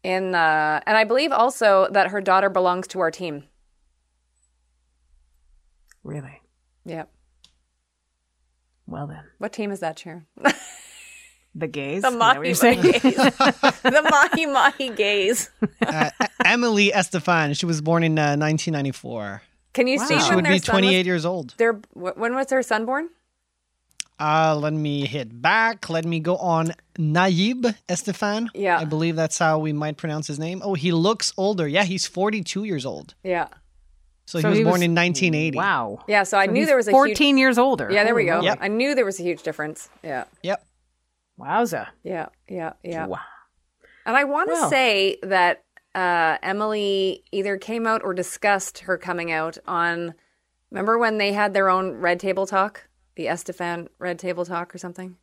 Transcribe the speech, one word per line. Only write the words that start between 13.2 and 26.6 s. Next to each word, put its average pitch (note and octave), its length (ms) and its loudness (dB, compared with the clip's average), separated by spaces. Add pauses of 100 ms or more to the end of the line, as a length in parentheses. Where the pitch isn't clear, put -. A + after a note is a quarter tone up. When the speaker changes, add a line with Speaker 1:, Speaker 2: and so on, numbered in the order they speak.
Speaker 1:
The D4+ 260 4
Mahi D#4 360 4
Mahi C4+ 440 2
gays. G#3 600 0 (360)
Speaker 3:
Uh, D#3 240 0 (100)
E-, - 60 0 (180)
Emily G#3 460 4
Estefan. E3 680 0
She - 80 -4
was E3 160 -2
born E3 220 2
in, D#3+ 160 2
uh, D3 160 2
nineteen D#3 380 0
ninety-four. A#2+ 680 -6 (320)
Speaker 1:
Can B3+ 140 2
you C4 120 0
Speaker 2:
Wow. - 60 -2
Speaker 1:
see - 140 2
Speaker 3:
She - 120 2
Speaker 1:
when F#3+ 80 4
Speaker 3:
would F3 80 2
Speaker 1:
their F#3+ 80 4
Speaker 3:
be F#3 40 4
Speaker 1:
son - 160 0
was F#3+ 80 4
Speaker 3:
twenty-eight F#3 240 4
years F3 180 -2
old. F3 320 -6
Speaker 1:
their, A3+ 180 2 (180)
wh-, F3 260 -10
when A#3 160 -2
was C4+ 160 -4
her C4 140 2
son A3 220 -2
born? D4 220 -4 (1120)
Speaker 3:
Uh, D#3 420 2
let D3+ 120 -2
me D3 340 -2
hit A#2 340 -8
back. A3 480 0
Let E3 160 -2
me E3+ 140 -2
go E3+ 200 -2
on E3 340 0 (260)